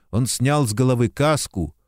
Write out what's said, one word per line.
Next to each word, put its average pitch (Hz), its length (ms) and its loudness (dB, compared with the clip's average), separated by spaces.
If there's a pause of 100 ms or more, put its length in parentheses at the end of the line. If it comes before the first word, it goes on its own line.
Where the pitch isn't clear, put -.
(100)
он 120 160 0
снял 143 400 0
с 104 60 -4
головы 120 360 2
каску, 135 680 -2 (100)